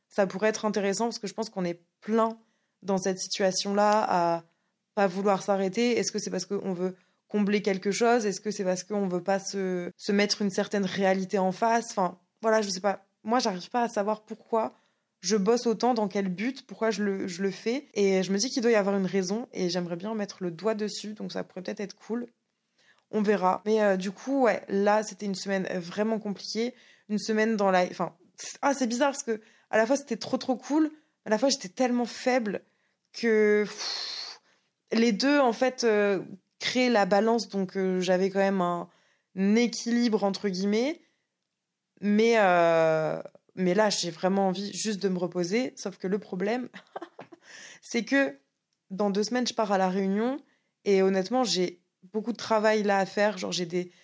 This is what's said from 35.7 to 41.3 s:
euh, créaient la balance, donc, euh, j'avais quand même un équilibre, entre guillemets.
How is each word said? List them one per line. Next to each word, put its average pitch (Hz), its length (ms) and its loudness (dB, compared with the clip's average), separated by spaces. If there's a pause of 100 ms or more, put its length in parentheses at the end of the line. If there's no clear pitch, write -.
euh, 208 400 2 (360)
créaient 254 300 0
la 208 160 4
balance, 208 440 2
donc, 196 280 -4
euh, 185 220 0
j'avais 185 300 2
quand 196 100 -2
même 196 220 2
un 175 260 -2 (680)
équilibre, 233 680 0
entre 196 260 -2
guillemets. 208 500 -2 (1000)